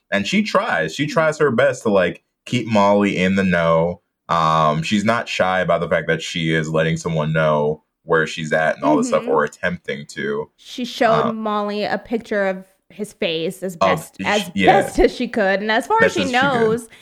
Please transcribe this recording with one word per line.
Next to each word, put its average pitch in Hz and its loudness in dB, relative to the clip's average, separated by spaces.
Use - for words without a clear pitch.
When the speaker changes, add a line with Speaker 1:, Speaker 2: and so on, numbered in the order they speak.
Speaker 1:
And 101 -2
she 196 0
tries. 185 -2
She 170 -4
tries 156 0
her 147 2
best 131 0
to, 113 0
like, 90 0
keep 120 -4
Molly 101 2
in 95 2
the 98 2
know. 85 2
Um, 80 2
she's 101 0
not 113 0
shy 92 0
about 85 0
the 82 -6
fact 82 0
that 82 0
she 82 -2
is 78 -2
letting 80 0
someone 80 -2
know 76 0
where 80 2
she's 78 -6
at 78 0
and - -6
all 76 4
this 80 0
stuff, 73 2
Speaker 2:
Mm-hmm. - -4
Speaker 1:
or 76 2
attempting 73 -6
to. 71 -6
Speaker 2:
She - -12
showed 226 2
Speaker 1:
Uh, 226 -2
Speaker 2:
Molly 208 -4
a 202 -4
picture 208 -4
of 190 -4
his 202 -12
face 170 -4
as 185 -6
Speaker 1:
of 165 -18
Speaker 2:
best, 185 0
Speaker 1:
sh-, 98 -4
Speaker 2:
as 196 -2
Speaker 1:
yeah. 196 6
Speaker 2:
best - -4
as - 4
she 247 -4
could. 196 0
And 214 -4
as 226 2
far 440 2
as 453 4
Speaker 1:
Best - -4
Speaker 2:
she 339 0
Speaker 1:
as 269 -2
she 247 -4
could. 247 2
Speaker 2:
knows, 240 0